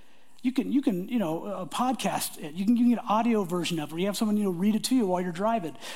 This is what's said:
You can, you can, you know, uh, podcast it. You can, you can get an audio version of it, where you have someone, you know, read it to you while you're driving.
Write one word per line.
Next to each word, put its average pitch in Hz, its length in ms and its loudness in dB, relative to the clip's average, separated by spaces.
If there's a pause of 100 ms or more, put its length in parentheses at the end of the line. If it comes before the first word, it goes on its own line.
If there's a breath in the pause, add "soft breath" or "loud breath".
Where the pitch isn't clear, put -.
(420 soft breath)
You 247 100 0
can, 202 200 0
you 269 100 2
can, 190 260 0
you 240 100 0
know, 165 260 -2
uh, 185 220 -6
podcast 202 760 -2
it. 151 100 -10
You 190 140 -2
can, 240 100 6
you 240 60 4
can 240 80 6
get 220 80 4
an - 100 -8
audio 220 360 4
version 170 340 -2
of 147 100 -4
it, 151 40 -10
where 165 80 -4
you 196 60 2
have 202 100 -2
someone, 208 200 0
you 208 80 2
know, 190 60 2
read 196 240 2
it 214 100 0
to 262 100 2
you 240 120 4
while 180 160 0
you're 180 100 -4
driving. 185 440 -2 (200 loud breath)